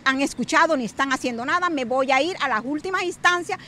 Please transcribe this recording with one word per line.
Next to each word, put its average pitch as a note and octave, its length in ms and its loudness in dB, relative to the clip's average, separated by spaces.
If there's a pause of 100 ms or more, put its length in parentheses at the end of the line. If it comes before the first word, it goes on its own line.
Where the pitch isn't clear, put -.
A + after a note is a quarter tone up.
han C4 160 2
escuchado D4+ 560 2
ni A#3+ 80 -2
están C4+ 260 -2
haciendo B3 320 -2
nada, F4 260 0
me C#4 140 -2
voy C4 280 0
a C4 100 4
ir F4 180 -2
a C#4+ 80 -2
las A3 160 0
últimas F4+ 400 -4
instancias, F4 640 0